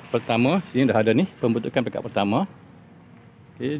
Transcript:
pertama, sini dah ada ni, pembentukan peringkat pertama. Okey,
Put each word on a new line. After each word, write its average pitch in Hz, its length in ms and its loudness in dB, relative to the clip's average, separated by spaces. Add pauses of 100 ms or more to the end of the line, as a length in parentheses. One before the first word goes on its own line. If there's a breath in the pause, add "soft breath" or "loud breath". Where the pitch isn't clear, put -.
pertama, 123 640 0
sini 131 160 2
dah 110 80 2
ada 110 160 4
ni, 160 160 2 (160)
pembentukan 120 400 0
peringkat 110 160 -8
pertama. 113 480 -2 (1120)
Okey, 135 200 -4